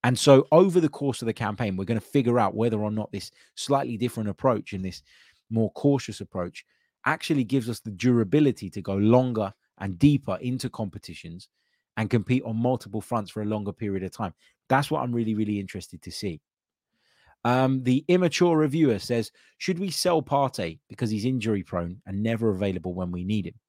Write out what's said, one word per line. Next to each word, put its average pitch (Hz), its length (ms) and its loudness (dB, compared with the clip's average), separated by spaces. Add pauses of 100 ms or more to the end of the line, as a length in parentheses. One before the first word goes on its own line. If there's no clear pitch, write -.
And 123 160 2
so 135 320 8
over 180 280 6
the 160 100 2
course 139 320 -4
of 123 60 -6
the 110 60 -2
campaign, 104 420 -4
we're 92 100 -6
gonna 113 160 -2
figure 120 380 2
out 101 160 2
whether 110 240 0
or 107 120 -2
not 107 200 -6
this - 200 -10 (240)
slightly 139 420 -2
different 110 320 -4
approach 110 440 -2
and 95 100 -6
this 92 180 -10 (480)
more 113 220 0
cautious 135 500 0
approach 90 440 -8 (400)
actually 147 380 0
gives 120 260 -2
us 113 100 -6
the 110 120 -12
durability 117 800 2
to 98 120 -12
go 98 140 -4
longer 110 580 2 (240)
and 98 200 -8
deeper 139 440 4
into 123 280 -6
competitions 90 800 -12 (480)
and 110 120 -2
compete 123 340 0
on 113 120 -6
multiple 113 460 -2
fronts 107 300 -6
for 110 100 -10
a 104 40 -6
longer 104 260 -4
period 98 320 -6
of 92 80 -8
time. 92 220 -8 (340)
That's 135 240 0
what 151 100 -2
I'm 123 120 -4
really, 113 220 -2
really 104 240 -2
interested 95 420 -12
to 90 100 -14
see. 87 300 -8 (1000)
Um, 131 400 2
the 127 240 2
immature 175 500 4
reviewer 147 420 4
says, 117 320 -4 (280)
"Should 180 200 -2
we 190 120 -4
sell 170 300 0
Partey 117 580 -2 (100)
because 120 200 -4
he's 107 160 -2
injury 113 380 -2
prone 87 420 -6
and 98 180 -4
never 113 260 0
available 92 440 -2
when 90 180 -4
we 90 120 -6
need 98 240 -2
him?" - 220 -14